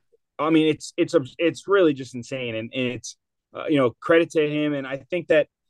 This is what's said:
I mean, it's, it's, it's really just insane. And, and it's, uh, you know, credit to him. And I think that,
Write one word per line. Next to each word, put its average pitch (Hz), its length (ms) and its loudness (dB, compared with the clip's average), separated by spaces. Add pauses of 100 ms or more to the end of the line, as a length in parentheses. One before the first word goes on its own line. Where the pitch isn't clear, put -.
(380)
I 147 100 0
mean, 156 200 4
it's, - 280 -4
it's, 160 180 0 (220)
it's 165 320 -2
really 185 240 4
just 127 220 -10
insane. 123 400 -8
And, 110 200 -8
and 131 180 -2
it's, - 260 -14 (340)
uh, - 160 -10
you 151 80 2
know, 127 140 2 (100)
credit 165 300 2
to 151 180 0
him. 151 240 -2
And 135 140 -6
I 135 100 -8
think 165 320 -8
that, 156 200 4 (220)